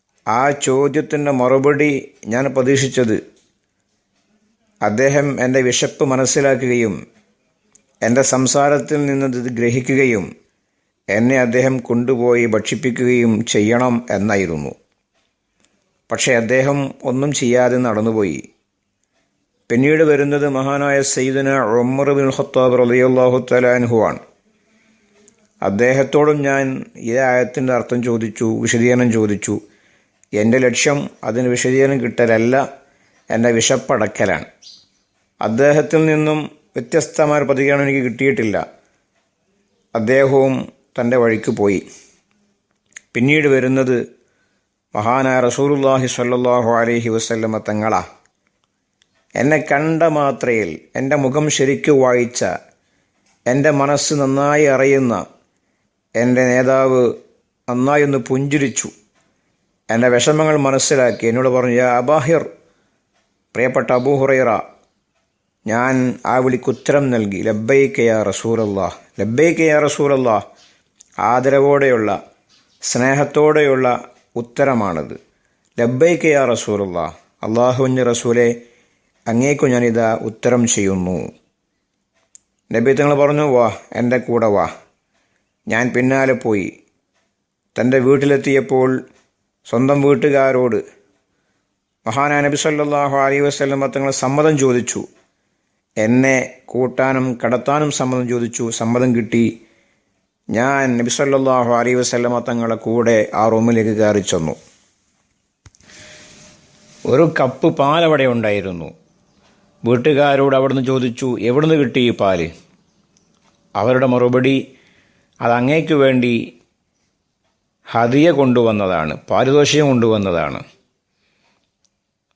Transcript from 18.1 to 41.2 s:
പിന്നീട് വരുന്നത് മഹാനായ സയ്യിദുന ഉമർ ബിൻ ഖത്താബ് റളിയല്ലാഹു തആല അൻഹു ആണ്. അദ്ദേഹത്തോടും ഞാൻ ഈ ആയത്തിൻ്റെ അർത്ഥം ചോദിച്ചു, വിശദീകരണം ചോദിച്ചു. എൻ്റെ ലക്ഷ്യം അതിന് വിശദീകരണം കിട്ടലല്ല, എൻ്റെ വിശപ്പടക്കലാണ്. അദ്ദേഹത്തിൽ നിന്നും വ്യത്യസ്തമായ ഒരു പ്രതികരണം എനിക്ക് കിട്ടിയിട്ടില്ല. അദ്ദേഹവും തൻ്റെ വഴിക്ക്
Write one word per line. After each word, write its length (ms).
പിന്നീട് 360
വരുന്നത് 440
മഹാനായ 480
സയ്യിദുന 500
ഉമർ 400
ബിൻ 180
ഖത്താബ് 480
റളിയല്ലാഹു 640
തആല 360
അൻഹു 260
ആണ്. 160
അദ്ദേഹത്തോടും 800
ഞാൻ 240
ഈ 100
ആയത്തിൻ്റെ 500
അർത്ഥം 300
ചോദിച്ചു, 440
വിശദീകരണം 520
ചോദിച്ചു. 420
എൻ്റെ 260
ലക്ഷ്യം 380
അതിന് 260
വിശദീകരണം 500
കിട്ടലല്ല, 560
എൻ്റെ 220
വിശപ്പടക്കലാണ്. 960
അദ്ദേഹത്തിൽ 640
നിന്നും 340
വ്യത്യസ്തമായ 680
ഒരു 80
പ്രതികരണം 380
എനിക്ക് 180
കിട്ടിയിട്ടില്ല. 520
അദ്ദേഹവും 600
തൻ്റെ 220
വഴിക്ക് 340